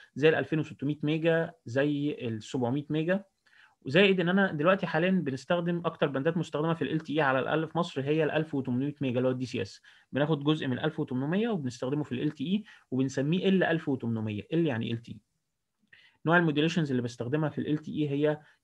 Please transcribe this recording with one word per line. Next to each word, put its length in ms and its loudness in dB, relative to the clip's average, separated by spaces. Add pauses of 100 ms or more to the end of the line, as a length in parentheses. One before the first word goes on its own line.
(140)
زي 140 4
ال 60 6
ألفين 240 0
وستمية 440 -4
ميجا، 500 0 (140)
زي 540 0
ال 220 -6
سبعمية 480 -2
ميجا، 340 0 (580)
وزائد 380 4
إن 80 2
أنا 240 2
دلوقتي 340 2
حاليا 240 2
بنستخدم 720 0
أكتر 220 0
باندات 300 0
مستخدمة 380 -2
في 80 -4
ال 100 -2
ال 80 -2
تي 120 -8
اي 80 0
على 180 2
الأقل 300 0
في 100 -4
مصر 240 -2
هي 220 2
ال 60 0
ألف 240 -2
وتمنمية 460 -2
ميجا 180 0
اللي 100 2
هو 40 2
ال 60 -4
دي 80 -4
سي 160 -4
اس، 200 -10 (300)
بناخد 320 0
جزء 220 0
من 120 -2
ألف 220 -2
وتمنمية 480 -2
وبنستخدمه 540 -4
في 100 -8
ال 100 -2
ال 80 0
تي 140 -6
اي 200 0 (260)
وبنسميه 580 0
ال 160 4
ألف 240 0
وتمنمية. 640 -2
ال 140 2
يعني 260 -2
ال 100 -6
تي 100 -16
اي. 80 -18 (1080)
نوع 120 6
الموديوليشنز 520 2
اللي 120 0
بستخدمها 460 -2
في 100 -6
ال 100 -2
ال 100 0
تي 240 -6
اي 60 -2
هي 320 0 (220)